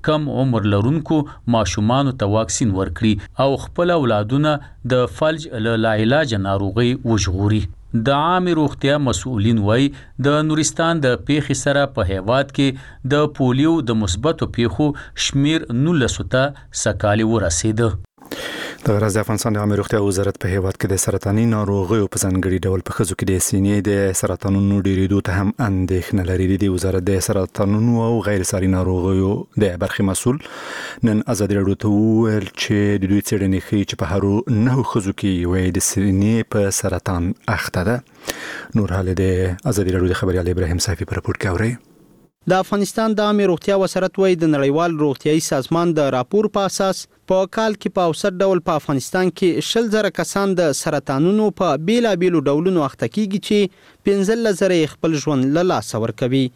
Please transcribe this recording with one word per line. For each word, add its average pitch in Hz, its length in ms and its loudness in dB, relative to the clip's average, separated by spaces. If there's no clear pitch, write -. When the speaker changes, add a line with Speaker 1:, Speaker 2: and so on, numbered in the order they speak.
Speaker 1:
کم 156 160 0
عمر 113 320 0
لرونکو 147 480 2
ماشومانو 123 680 0
ته 101 80 0
واکسین 110 480 0
ورکړي 98 340 0
او 139 80 2
خپل 175 320 0
اولادونه 131 580 0
د 123 120 2
فلج 156 340 0
له 113 300 0
لاعلاجه 113 640 2
ناروغۍ 101 420 0
وژغوري. 101 500 0
د 120 260 0
عامې 175 400 0
روغتیا 143 360 0
مسؤلین 117 580 0
وایي 123 240 2
د 147 180 4
نورستان 156 600 0
د 123 200 2
پیښې 143 380 0
سره 143 180 2
په 95 160 0
هیواد 123 440 -2
کې 135 580 -2
د 147 140 2
پولیو 135 340 4
د 110 140 2
مثبتو 127 520 -2
پیښو 120 300 2
شمیر 147 420 0
نولسو 143 420 2
ته 139 340 -2
سکالي 107 500 2
ورسېده. 110 560 0
Speaker 2:
دغه 104 160 2
راز 104 140 0
د 107 60 2
افغانستان 107 320 -2
د 104 80 -2
عامې 104 160 2
روغتیا 104 240 0
وزارت 98 400 0
په 92 100 -2
هیواد 95 240 -2
کې 95 160 -2
د 92 100 0
سرطاني 101 480 0
ناروغیو 101 640 0
په 95 80 -4
ځانګړي 92 440 0
ډول 92 200 0
په - 100 -6
ښځو 95 220 -2
کې 95 100 -2
د 92 180 2
سینې 101 300 2
د 98 320 2
سرطانونو 98 640 0
ډېرېدو 95 420 2
ته 92 120 0
هم 101 120 0
اندېښنه 92 640 0
لري. 92 220 0
د - 100 2
دې 101 140 2
وزارت 92 340 -2
د 95 160 2
سرطانونو 107 800 0
او 117 100 2
غیر 98 240 0
ساري 95 200 0
ناروغیو 92 580 2
د 87 200 -2
برخې 95 240 -2
مسؤل 120 280 0
نن 107 120 0
ازادي 101 260 0
راډیو 98 240 0
ته 104 140 2
وویل 110 500 2
چې 101 560 0
د - 80 -
دوی 101 160 2
څېړنې 95 400 0
ښیي 101 220 2
چې - 120 -6
په 82 120 -2
هرو 98 200 2
نهو 131 260 2
ښځو 98 300 -2
کې 101 100 0
یوې 92 340 0
د - 120 -2
سینې 101 640 2
په 98 240 2
سرطان 92 500 -2
اخته 90 340 -4
ده. 123 40 0
نور 92 160 -2
حال 92 240 -2
د 95 100 2
ازادي 92 240 0
راډیو 90 200 2
د - 80 -4
خبریال 90 320 0
ابراهیم 87 340 -2
صافي 90 180 -4
په - 140 -6
رپورټ - 180 -4
کې 101 140 -2
اورئ. 110 180 0
Speaker 3:
د 185 120 2
افغانستان 214 540 -2
د 214 100 0
عامې 208 220 2
روغتیا 185 320 0
وزارت 185 400 -2
وایي 185 180 4
د 160 140 2
نړیوال 147 500 2
روغتیايي 151 460 0
سازمان 165 500 0
د 139 160 2
راپور 196 400 0
په 196 160 0
اساس 190 320 -2
په 185 260 2
کال 220 240 0
کې - 180 -6
په 180 120 2
اوسط 185 300 -4
ډول 190 280 2
په 156 120 0
افغانستان 180 500 -2
کې 160 380 0
شل 233 240 0
زره 208 240 0
کسان 196 440 -2
د 156 180 2
سرطانونو 165 680 0
په 160 160 2
بیلابیلو 185 580 2
ډولونو 160 380 2
اخته 120 300 -4
کیږي 208 300 -2
چې 208 120 2
پنځلس 202 540 2
زره 185 180 2
یې 147 140 0
خپل 165 200 -2
ژوند 139 320 2
له 180 120 2
لاسه 117 340 -2
ورکوي. 127 400 0